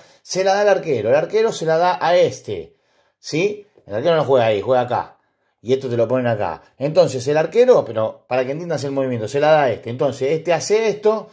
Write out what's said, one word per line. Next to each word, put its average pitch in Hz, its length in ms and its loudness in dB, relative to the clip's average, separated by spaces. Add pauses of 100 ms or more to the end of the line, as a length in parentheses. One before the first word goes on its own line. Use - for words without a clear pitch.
(240)
se 185 200 -4
la 190 120 4
da 202 60 2
al 208 80 4
arquero. 143 400 0
El 127 60 4
arquero 202 360 2
se - 160 -6
la 160 100 2
da 180 240 2
a 170 160 2
este, 117 600 -2 (420)
¿sí? 196 480 -4 (180)
El 98 80 -14
arquero 151 220 0
no 151 80 2
juega 123 240 2
ahí, 104 140 0
juega 123 200 0
acá. 120 360 -6 (440)
Y 117 120 0
esto 131 160 -4
te 117 80 -4
lo 113 100 2
ponen 127 180 -2
acá. 104 380 -4 (160)
Entonces, 135 480 0
el 147 100 0
arquero, 185 480 2
pero 110 420 -6
para 127 180 -2
que 131 80 -8
entiendas 160 300 -6
el 143 80 -6
movimiento, 127 360 -4
se 139 120 -4
la 151 120 4
da 151 120 4
a 123 80 0
este. 104 200 -8
Entonces, 131 400 -4
este 160 220 -2
hace 214 360 0
esto, 214 440 -2